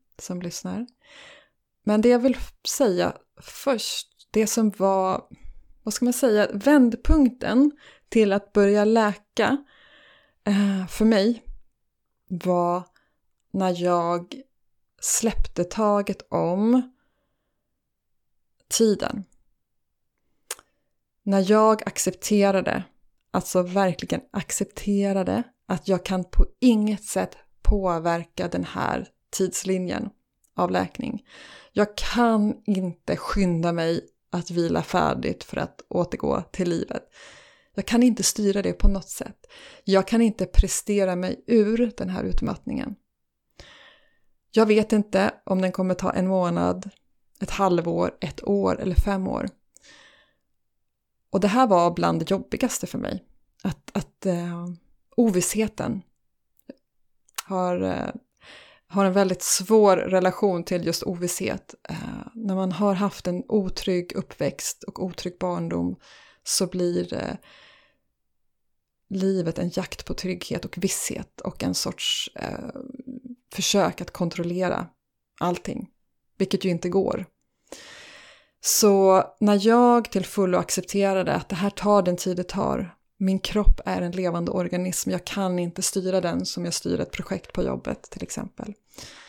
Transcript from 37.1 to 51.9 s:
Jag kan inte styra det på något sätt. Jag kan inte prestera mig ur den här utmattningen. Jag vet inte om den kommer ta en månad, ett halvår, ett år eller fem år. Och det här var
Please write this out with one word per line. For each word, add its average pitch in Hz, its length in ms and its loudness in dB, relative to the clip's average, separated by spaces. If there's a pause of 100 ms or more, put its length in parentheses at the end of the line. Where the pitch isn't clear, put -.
Jag 196 120 -6
kan 233 180 2
inte 220 200 4
styra 202 380 0
det 180 120 -2
på - 140 4
något 196 220 2
sätt. - 360 -12 (380)
Jag 190 240 4
kan 226 140 2
inte 214 240 2
prestera 190 720 2
mig 180 320 -6
ur 226 500 2
den 180 120 -6
här 185 140 -6
utmattningen. - 720 -4 (1600)
Jag 220 140 4
vet 214 280 4
inte 202 380 2 (120)
om 190 180 0
den 185 100 0
kommer 185 220 -2
ta 185 180 0
en 185 160 0
månad, 180 600 -2 (520)
ett 185 80 -6
halvår, 170 600 0 (100)
ett - 260 -8
år 196 340 0
eller 180 140 -2
fem 190 320 2
år. 57 220 -4 (1800)
Och 196 100 -2
det 202 80 2
här 247 200 4
var 175 240 4